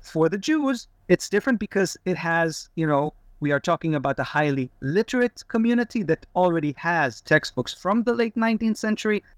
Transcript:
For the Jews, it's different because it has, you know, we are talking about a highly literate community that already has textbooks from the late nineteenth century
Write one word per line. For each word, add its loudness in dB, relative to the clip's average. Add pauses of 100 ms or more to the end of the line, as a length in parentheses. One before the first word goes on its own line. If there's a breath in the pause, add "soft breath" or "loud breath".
For 2
the -2
Jews, -2 (200)
it's 2
different 0
because -2
it -2
has, -2
you -2
know, 2 (260)
we -2
are 2
talking -2
about -2
a -2
highly 0
literate -2
community 0
that 0 (100)
already 2
has -2
textbooks 0
from -2
the 0
late -2
nineteenth 0
century -2 (160)